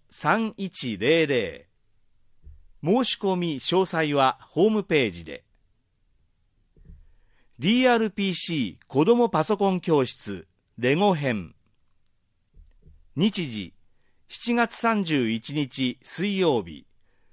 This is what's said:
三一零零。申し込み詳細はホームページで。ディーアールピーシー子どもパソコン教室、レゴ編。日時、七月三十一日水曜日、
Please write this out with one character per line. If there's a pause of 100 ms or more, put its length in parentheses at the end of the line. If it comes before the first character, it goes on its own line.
三
一
零
零。 (1200)
申
し
込
み
詳
細
は
ホ
ー
ム
ペ
ー
ジ
で。 (2250)
デ
ィ
ー
ア
ー
ル
ピ
ー
シ
ー
子
ど
も
パ
ソ
コ
ン
教
室、 (320)
レ
ゴ
編。 (1600)
日
時、 (540)
七
月
三
十
一
日
水
曜
日、 (460)